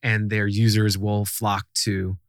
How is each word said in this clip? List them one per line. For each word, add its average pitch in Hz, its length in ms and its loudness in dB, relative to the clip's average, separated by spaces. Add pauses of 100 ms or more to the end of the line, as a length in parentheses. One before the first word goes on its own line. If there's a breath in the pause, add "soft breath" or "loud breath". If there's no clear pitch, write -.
and 107 280 0
their 107 160 0
users 104 500 2
will 104 280 0
flock 101 420 -4 (160)
to 92 340 -2 (120)